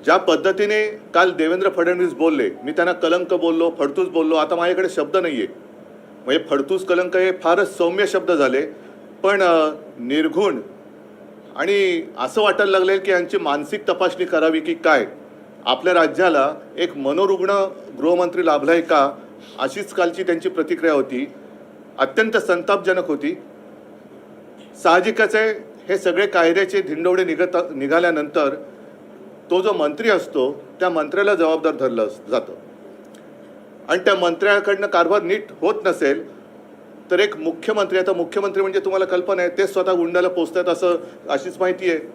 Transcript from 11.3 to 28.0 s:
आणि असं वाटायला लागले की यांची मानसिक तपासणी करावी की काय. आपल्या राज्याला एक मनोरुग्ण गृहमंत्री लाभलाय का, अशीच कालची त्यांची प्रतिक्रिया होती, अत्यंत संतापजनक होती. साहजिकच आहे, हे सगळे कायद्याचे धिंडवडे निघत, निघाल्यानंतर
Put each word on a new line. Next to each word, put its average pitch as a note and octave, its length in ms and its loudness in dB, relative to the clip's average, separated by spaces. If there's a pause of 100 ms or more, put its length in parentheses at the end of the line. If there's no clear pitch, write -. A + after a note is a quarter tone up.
आणि F#3 460 0 (180)
असं G#3+ 220 -2
वाटायला G3+ 300 2
लागले F#3+ 260 4
की G3 140 -2
यांची F3 260 0
मानसिक D3+ 520 -4
तपासणी F3+ 360 0
करावी D#3+ 340 2
की E3 140 -4
काय. D3+ 320 2 (600)
आपल्या E3+ 280 2
राज्याला D#3 640 2 (220)
एक D#3+ 200 -4
मनोरुग्ण F3+ 540 0 (460)
गृहमंत्री F3 480 0
लाभलाय D#3 360 2
का, D3 300 2 (480)
अशीच F#3+ 340 -6
कालची F3 300 0
त्यांची E3+ 260 -2
प्रतिक्रिया D#3+ 440 0
होती, C3+ 320 -2 (720)
अत्यंत A3 400 0
संतापजनक F3+ 680 0
होती. D3+ 340 -4 (1400)
साहजिकच G3+ 520 2
आहे, A3 140 2 (400)
हे F#3+ 80 0
सगळे F#3 300 0
कायद्याचे F#3 540 2
धिंडवडे F3+ 420 0
निघत, F3 340 0 (180)
निघाल्यानंतर D3+ 800 0 (920)